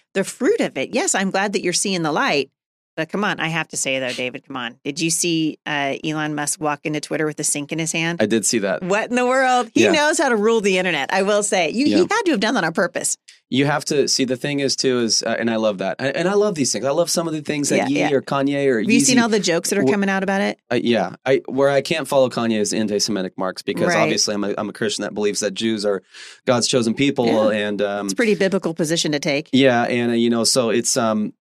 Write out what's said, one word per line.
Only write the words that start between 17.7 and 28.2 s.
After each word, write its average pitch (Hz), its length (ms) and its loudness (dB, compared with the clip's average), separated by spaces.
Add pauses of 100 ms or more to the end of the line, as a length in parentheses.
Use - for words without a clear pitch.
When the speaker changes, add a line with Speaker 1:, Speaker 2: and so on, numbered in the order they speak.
Speaker 2:
that 147 60 2
Speaker 1:
Yeah, 147 100 2
Speaker 2:
Ye 143 140 0
Speaker 1:
yeah. - 120 0
Speaker 2:
or 131 80 2
Kanye 139 460 0
or 123 140 4
Speaker 1:
Have 196 100 0
you 269 100 6
seen 240 160 4
Speaker 2:
Yeezy 233 60 6
Speaker 1:
all 233 80 2
the 214 100 2
jokes 170 300 0
that 202 80 0
are 202 40 2
Speaker 2:
w- 196 120 4
Speaker 1:
coming 202 160 0
out 190 120 0
about 196 200 0
it? 208 160 -2 (120)
Speaker 2:
Uh, 123 120 0
yeah. 104 320 0 (100)
I, 139 220 4
where 139 240 2
I 139 100 2
can't 156 260 -2
follow 135 220 4
Kanye 113 320 0
is 101 140 -2
anti-Semitic 101 640 -2
marks 92 240 -6
because 104 260 -2
Speaker 1:
Right. 170 140 2
Speaker 2:
obviously - 320 0
I'm 101 100 -2
a, 101 140 -2
I'm 107 100 -4
a 98 60 -10
Christian 104 280 -4
that 101 120 -6
believes 104 260 0
that 98 140 -2
Jews 110 320 -2
are 98 160 0 (440)
God's 120 200 2
chosen 117 260 2
people 135 340 0
Speaker 1:
Yeah. 107 420 2
Speaker 2:
and, 101 120 -2
um, 101 260 -2
Speaker 1:
It's 98 60 -4
a - 40 -8
pretty 220 180 2